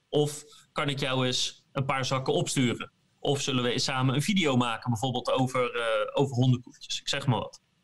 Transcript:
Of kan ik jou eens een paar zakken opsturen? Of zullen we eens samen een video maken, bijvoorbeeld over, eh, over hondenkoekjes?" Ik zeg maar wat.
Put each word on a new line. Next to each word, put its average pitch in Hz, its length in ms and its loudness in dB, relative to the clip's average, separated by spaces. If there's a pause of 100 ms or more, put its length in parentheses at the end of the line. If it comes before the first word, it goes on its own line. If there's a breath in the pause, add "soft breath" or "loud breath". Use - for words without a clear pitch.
Of 147 360 0 (280 loud breath)
kan 151 160 -2
ik 135 120 -2
jou 131 260 0
eens - 460 -4
een 131 120 -2
paar 135 200 -2
zakken 131 300 -2
opsturen? 131 580 0 (280)
Of 135 200 0
zullen 127 220 0
we 120 100 2
eens 123 120 0
samen 131 300 2
een 143 80 2
video 160 340 2
maken, 120 340 0
bijvoorbeeld 120 400 -2
over, 123 440 0
eh, 113 360 0 (120)
over 131 140 0
hondenkoekjes?" - 640 0
Ik - 80 -10
zeg - 180 -4
maar 110 120 2
wat. - 240 -8 (220)